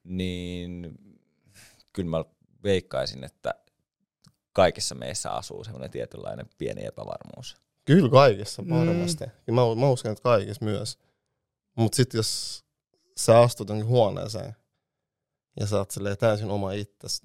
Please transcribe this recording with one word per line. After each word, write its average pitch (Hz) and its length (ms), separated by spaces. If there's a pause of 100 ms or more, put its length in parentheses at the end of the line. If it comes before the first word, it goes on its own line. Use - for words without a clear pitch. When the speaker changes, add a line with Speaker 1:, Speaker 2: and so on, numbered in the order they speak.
Speaker 1:
niin 87 880 (1000)
kyllä 87 180
mä 80 140 (380)
veikkaisin, 65 640
että - 300 (1000)
kaikissa - 420
meissä 62 380
asuu 50 320
semmonen 65 260
tietynlainen 58 560 (120)
pieni 50 280
epävarmuus. 50 680 (280)
Speaker 2:
Kyllä 147 260
kaikissa 120 520
Speaker 3:
Mm. 180 80
Speaker 2:
varmasti. 165 540 (220)
Ja 113 60
mä, 120 80 (140)
mä 131 160
uskon, 120 220
että - 100
kaikissa 107 420
myös. 107 340 (760)
Mut 113 180
sit 127 200
jos - 500 (520)
sä 117 240
astut 117 280
jonkin 107 180
huoneeseen 104 680 (1040)
ja 104 60
sä 101 120
oot 98 120
silleen 101 280
täysin 107 320
oma 98 220
itsesi, - 520